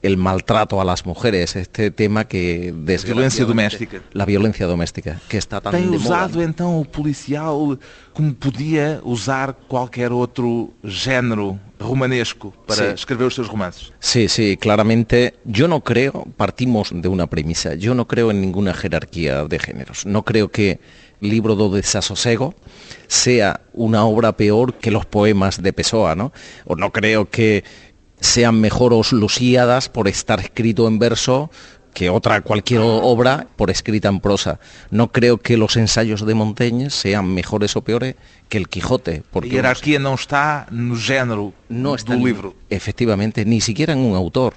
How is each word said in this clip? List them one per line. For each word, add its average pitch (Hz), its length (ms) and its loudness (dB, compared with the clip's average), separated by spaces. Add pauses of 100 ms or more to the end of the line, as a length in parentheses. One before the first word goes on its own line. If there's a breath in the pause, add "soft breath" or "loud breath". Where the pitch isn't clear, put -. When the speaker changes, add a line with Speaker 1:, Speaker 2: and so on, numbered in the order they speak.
Speaker 1:
el 98 140 2
maltrato 95 640 0
a 95 60 0
las 90 200 -2
mujeres, 92 520 -2
este 98 340 -2
tema 107 320 0
que 87 480 -4
Speaker 2:
Violencia 80 140 -8
Speaker 1:
desgraciadamente 113 600 0
Speaker 2:
doméstica. 107 560 -2 (120)
Speaker 1:
La 101 100 -2
violencia 101 420 2
doméstica, 85 640 -4
que 110 100 -4
está 98 220 -6
tan 101 140 -6
Speaker 2:
Tem 185 180 0
Speaker 1:
de 165 60 0
moda, 175 280 0
Speaker 2:
usado, 165 140 -6
Speaker 1:
¿no? 170 60 2
Speaker 2:
então, 170 340 -2
o 147 60 -2
policial 147 920 -4 (360 loud breath)
como 151 200 0
podia 147 680 -2
usar 131 540 -4 (100)
qualquer 123 460 -2
outro 120 580 -2 (140)
género 104 760 -2 (180)
romanesco 123 760 -4 (120)
para 104 260 0
Speaker 1:
Sí. - 40 -6
Speaker 2:
escrever 123 320 -2
os 120 80 -2
seus 117 140 -6
romances? 98 500 -8
Speaker 1:
Sí, 110 300 2
sí, 104 260 2
claramente. 113 760 2 (100)
Yo 120 240 2
no 160 160 0
creo, 123 420 0 (120)
partimos 110 560 0
de 87 160 -2
una 90 180 0
premisa, 80 480 -4
yo 101 180 0
no 123 140 0
creo 113 240 2
en 104 80 2
ninguna 95 340 0
jerarquía 78 720 -4
de 78 160 -4
géneros. - 460 -8
No 98 180 -2
creo 107 260 2
que 101 300 0 (400 loud breath)
Libro 107 380 0
do 104 120 2
Desasosego 107 840 -2 (520 loud breath)
sea 113 520 2 (140)
una 113 320 2
obra 113 320 4
peor 110 380 2
que - 160 -2
los 101 140 0
poemas 101 560 2
de 92 120 0
Pessoa, 87 420 0
¿no? 104 160 -4 (320 loud breath)
O 87 140 -4
no 92 160 -4
creo 107 360 2
que 107 360 2 (560 loud breath)
sean 117 380 4
mejor 113 340 4
Os 110 200 4
Lusíadas 123 720 2
por 104 220 0
estar 98 320 -2
escrito 113 480 0
en 110 100 2
verso 127 500 2 (440 loud breath)
que 90 160 0
otra 107 320 2
cualquier 107 400 0
o-, 110 200 4
obra 123 540 2
por 101 140 0
escrita 104 400 0
en 98 100 0
prosa. 98 400 0 (320 loud breath)
No 113 220 2
creo 120 240 4
que 120 180 0
los 110 220 2
ensayos 110 480 0
de 110 80 2
Montaigne 117 560 0
sean 98 440 0
mejores 101 440 -2
o 107 40 -4
peores 120 340 -4 (340 soft breath)
que 110 80 -2
el 92 100 -2
Quijote, 82 640 -4
porque 123 200 -4
Speaker 2:
A - 20 -6
hierarquía 131 460 0
no 139 160 -2
está 147 540 -2
no 117 280 -4
género 113 560 -2 (160)
Speaker 1:
no 131 260 -4
está 113 160 -6
Speaker 2:
do 123 80 0
Speaker 1:
ni-, 123 60 2
Speaker 2:
livro. 98 300 -4 (140)
Speaker 1:
efectivamente, 107 760 -2
ni 113 160 2
siquiera 135 320 -2
en 135 60 0
un 113 180 2
autor. 95 400 0